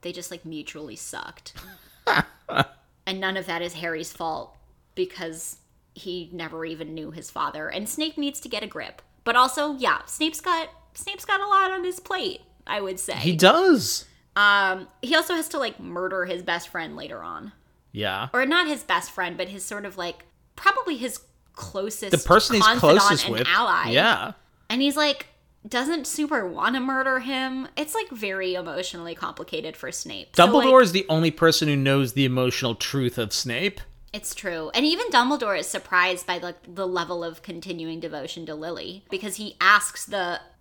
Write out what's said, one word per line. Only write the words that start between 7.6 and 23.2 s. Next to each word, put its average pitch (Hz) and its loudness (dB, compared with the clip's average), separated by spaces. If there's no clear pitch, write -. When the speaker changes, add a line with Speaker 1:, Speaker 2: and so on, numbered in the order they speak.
Speaker 1:
And 208 -6
Snape 311 -6
needs 285 -4
to - -16
get 214 -6
a 214 -10
grip. - -12
But 233 2
also, 277 4
yeah, 226 0
Snape's 320 -4
got, 330 -2
Snape's 392 -12
got 392 2
a 403 -2
lot 392 4
on 370 -4
his 359 -4
plate, 359 -6
I 208 -4
would 185 -6
say. - -6
Speaker 2:
He 175 2
does. 240 6
Speaker 1:
Um, 196 4
he 262 -2
also 330 2
has 320 -2
to, 320 -4
like, 233 -4
murder 180 -4
his 180 -6
best 170 -4
friend 160 -8
later 135 -12
on. 85 -12
Speaker 2:
Yeah. 104 -4
Speaker 1:
Or 247 0
not 330 2
his 294 -6
best 180 -2
friend, 175 -6
but 180 -6
his 196 -12
sort 208 -10
of, 190 -12
like, 175 -10
probably 392 0
his 233 -8
closest 202 -8
Speaker 2:
The 175 4
person 214 6
he's 208 6
Speaker 1:
confidant 208 8
Speaker 2:
closest 196 6